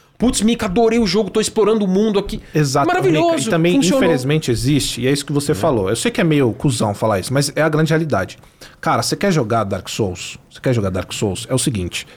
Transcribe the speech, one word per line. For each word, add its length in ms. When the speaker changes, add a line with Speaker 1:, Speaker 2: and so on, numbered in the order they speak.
Speaker 1:
"Putz, 240
Mika, 240
adorei 340
o 80
jogo, 220
tô 100
explorando 460
o 40
mundo 300
aqui." 220
Speaker 2:
Exato, 320
Speaker 1:
Maravilhoso, 480
Speaker 2:
Mika. 140
E 20
também, 260
Speaker 1:
funcionou. 280
Speaker 2:
infelizmente, 460
existe, 520
e 40
é 60
isso 140
que 80
você 180
Speaker 1:
É. 20
Speaker 2:
falou. 360
Eu 60
sei 140
que 80
é 60
meio 300
cuzão 400
falar 260
isso, 140
mas 200
é 60
a 80
grande 220
realidade. 480
Cara, 220
você 140
quer 160
jogar 320
Dark 260
Souls? 480
Você 120
quer 100
jogar 160
Dark 240
Souls? 380
É 40
o 40
seguinte: 480